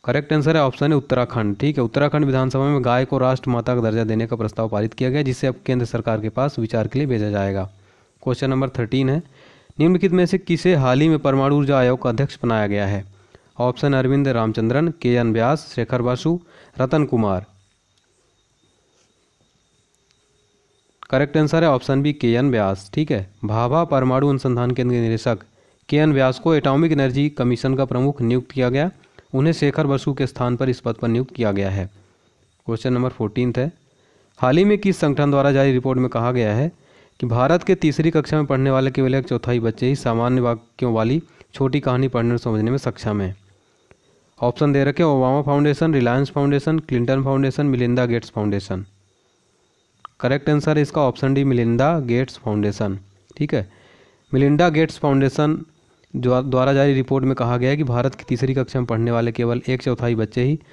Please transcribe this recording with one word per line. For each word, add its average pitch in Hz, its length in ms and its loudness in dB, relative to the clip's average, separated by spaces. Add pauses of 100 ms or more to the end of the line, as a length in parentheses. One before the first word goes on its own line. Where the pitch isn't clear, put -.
करेक्ट 143 280 -2
आंसर 156 240 2
है 151 60 4
ऑप्शन 143 300 0
है 151 40 4
उत्तराखंड। 120 600 0
ठीक 143 220 -2
है, 123 60 0
उत्तराखंड 147 400 0
विधानसभा 131 400 0
में 143 200 0
गाय 127 200 2
को 135 140 -2
राष्ट्रमाता 127 560 0
का 123 60 0
दर्जा 113 240 0
देने 110 220 -2
का 117 100 -4
प्रस्ताव 110 320 -4
पारित 104 260 -2
किया 127 160 -2
गया, 147 120 -2
जिसे 131 240 -2
अब 127 80 -2 (120)
केंद्र 123 200 0
सरकार 113 340 -4
के 107 80 -4
पास 135 300 -2
विचार 110 300 -2
के 131 100 -4
लिए 143 100 0
भेजा 104 220 0
जाएगा। 98 400 -2 (520)
क्वेश्चन 131 280 -2
नंबर 131 180 -2
थर्टीन 131 420 -2
है, 156 120 -2 (580)
निम्नलिखित 175 320 2
में 180 140 4
से 190 120 0
किसे 175 360 0
हाल 131 260 2
ही 160 80 4
में 156 100 2
परमाणु 139 380 2
ऊर्जा 139 220 2
आयोग 127 240 2
का 127 80 0
अध्यक्ष 117 320 -4
बनाया 110 240 0
गया 101 200 -2
है? 98 180 -2 (540)
ऑप्शन 123 340 0
अरविंद 135 360 2
रामचंद्रन, 117 600 0
के 123 260 -2
एन 117 180 2
व्यास, 120 440 0
शेखर 123 260 -2
बासु, 139 380 -2 (400)
रतन 143 240 2
कुमार। 104 420 0 (3750)
करेक्ट 143 260 0
आंसर 160 280 2
है 160 60 4
ऑप्शन 135 320 0
बी, 147 100 0
के 123 200 0
एन 127 180 2
व्यास। 98 440 -2
ठीक 151 160 -2
है, 98 200 -2 (140)
भाभा 120 400 0
परमाणु 131 440 2
अनुसंधान 127 420 0
केंद्र 123 240 0
के 120 60 0
निदेशक 113 380 0 (500)
के 143 80 0
एन 156 160 4
व्यास 131 260 2
को 165 160 2
एटॉमिक 151 380 2
एनर्जी 139 360 0
कमीशन 131 460 0
का 135 100 0
प्रमुख 131 380 -2
नियुक्त 123 280 0
किया 127 180 0
गया। 143 220 0 (440)
उन्हें 147 180 2
शेखर 147 340 0
बसु 139 280 -2
के 135 120 -2
स्थान 123 300 -2
पर 131 120 -2
इस 123 120 -2
पद 117 140 -4
पर 117 140 -4
नियुक्त 120 260 -2
किया 110 180 0
गया 98 180 -2
है। 95 200 -4 (760)
क्वेश्चन 117 260 -4
नंबर 127 160 0
फोर्टीन 120 480 -2
है, 139 160 -2 (680)
हाल 127 180 2
ही 185 80 4
में 208 140 2
किस 196 200 0
संगठन 143 320 0
द्वारा 139 220 2
जारी 135 200 4
रिपोर्ट 127 260 0
में 127 100 0
कहा 117 240 -2
गया 110 220 0
है 143 180 -2 (480)
कि 127 60 -4
भारत 131 360 2
के 190 120 0
तीसरी 160 360 0
कक्षा 156 260 -2
में 151 100 0
पढ़ने 135 240 0
वाले 131 200 2
केवल 131 260 0
एक 127 120 -2
चौथाई 120 320 0
बच्चे 113 260 -2
ही 135 80 2
सामान्य 123 460 0
वाक्यों 117 540 -2
वाली 117 280 0 (320)
छोटी 135 260 0
कहानी 131 280 0
पढ़ने 120 240 0
और 120 60 -2
समझने 110 320 -2
में 135 80 -2
सक्षम 107 420 -4
हैं? 95 160 -4 (1040)
ऑप्शन 139 320 0
दे 139 120 2
रखे 143 180 0
हैं 160 80 4
ओबामा 135 320 2
फाउंडेशन, 147 520 0
रिलायंस 127 360 2
फाउंडेशन, 143 480 0
क्लिंटन 131 460 0
फाउंडेशन, 135 420 0
मिलिंदा 123 400 0
गेट्स 117 240 -4
फाउंडेशन। 98 560 -4 (1300)
करेक्ट 139 300 0
आंसर 151 260 2
है 151 60 2
इसका 147 180 -2
ऑप्शन 135 340 0
डी, 139 100 0
मिलिंदा 127 540 2
गेट्स 123 400 -2
फाउंडेशन। 104 600 -2 (380)
ठीक 147 180 -4
है, 101 180 -4 (640)
मिलिंडा 147 340 4
गेट्स 156 300 0
फाउंडेशन 143 640 0 (520)
द्वा-, 127 280 0
द्वारा 131 280 2
जारी 139 220 4
रिपोर्ट 131 300 0
में 135 100 0
कहा 123 220 -2
गया 127 140 0
है 143 60 0
कि 151 80 -2
भारत 123 300 -2
की - 140 -20
तीसरी 131 260 -2
कक्षा 131 240 -2
में 123 80 -2
पढ़ने 113 240 -2
वाले 117 220 0
केवल 120 360 -2
एक 127 140 -2
चौथाई 120 320 -2
बच्चे 110 280 -2
ही 143 180 0 (120)